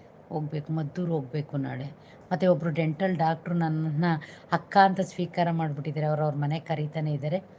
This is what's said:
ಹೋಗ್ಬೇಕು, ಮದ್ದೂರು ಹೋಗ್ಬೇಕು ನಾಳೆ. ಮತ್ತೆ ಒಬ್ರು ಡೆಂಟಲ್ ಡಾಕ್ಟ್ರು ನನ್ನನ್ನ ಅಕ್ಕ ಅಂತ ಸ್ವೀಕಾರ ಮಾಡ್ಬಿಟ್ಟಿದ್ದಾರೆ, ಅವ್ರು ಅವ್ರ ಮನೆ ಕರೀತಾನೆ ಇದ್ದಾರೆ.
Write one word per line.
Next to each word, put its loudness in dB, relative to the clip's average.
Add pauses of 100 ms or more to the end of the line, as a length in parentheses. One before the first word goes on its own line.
(280)
ಹೋಗ್ಬೇಕು, -6
ಮದ್ದೂರು -4
ಹೋಗ್ಬೇಕು -4
ನಾಳೆ. -6 (440)
ಮತ್ತೆ 2
ಒಬ್ರು 4
ಡೆಂಟಲ್ 0
ಡಾಕ್ಟ್ರು 0
ನನ್ನನ್ನ 0 (480)
ಅಕ್ಕ 0
ಅಂತ 8
ಸ್ವೀಕಾರ 0
ಮಾಡ್ಬಿಟ್ಟಿದ್ದಾರೆ, -2
ಅವ್ರು 0
ಅವ್ರ 0
ಮನೆ -2
ಕರೀತಾನೆ -2
ಇದ್ದಾರೆ. -2 (200)